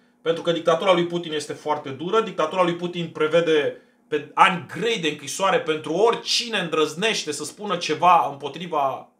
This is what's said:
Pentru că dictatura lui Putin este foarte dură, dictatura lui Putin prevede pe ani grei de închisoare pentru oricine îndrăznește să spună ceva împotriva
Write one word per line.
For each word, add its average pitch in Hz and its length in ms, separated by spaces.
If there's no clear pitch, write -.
Pentru 160 200
că 170 100
dictatura 165 400
lui 175 140
Putin 170 260
este 151 200
foarte - 360
dură, 170 320
dictatura 180 420
lui 170 140
Putin 175 320
prevede 156 760
pe 147 260
ani 170 320
grei 220 200
de 160 100
închisoare 156 520
pentru 156 320
oricine 226 640
îndrăznește 160 760
să 147 120
spună 190 320
ceva 160 540
împotriva 139 800